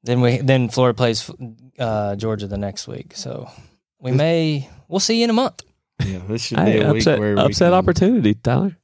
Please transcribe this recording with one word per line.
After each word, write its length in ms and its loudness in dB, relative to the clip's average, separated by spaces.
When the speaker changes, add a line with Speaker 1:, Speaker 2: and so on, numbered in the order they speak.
Speaker 1:
then 180 0
we, 160 2
then 320 2
Florida 260 0
plays, 340 -2
uh, 360 -4
Georgia 320 -6
the 100 -8
next 300 -8
week, 280 -14
so 340 -12
we 120 -6
Speaker 2:
This 60 2
Speaker 1:
may, 520 0
we'll 100 -2
see 200 0
you 40 2
in 60 0
a 40 0
month. 280 -2
Speaker 2:
Yeah, 220 -6
this 160 -4
should 160 -4
Speaker 3:
Hey, 200 4
Speaker 2:
be 20 2
a 100 2
week 100 2
Speaker 3:
upset, 180 2
Speaker 2:
where 160 0
we 60 2
Speaker 3:
upset 300 2
Speaker 2:
can 20 4
Speaker 3:
opportunity, 600 2
Tyler. 500 0